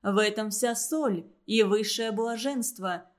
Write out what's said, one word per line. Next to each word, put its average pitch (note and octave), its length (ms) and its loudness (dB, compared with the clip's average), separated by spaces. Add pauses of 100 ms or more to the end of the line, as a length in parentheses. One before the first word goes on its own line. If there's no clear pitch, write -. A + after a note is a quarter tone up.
В G3 160 2
этом G#3+ 320 0
вся A#3 240 0
соль A#3 520 -2 (200)
и A3 160 4
высшее G#3+ 500 2
блаженство. A3+ 920 -4 (140)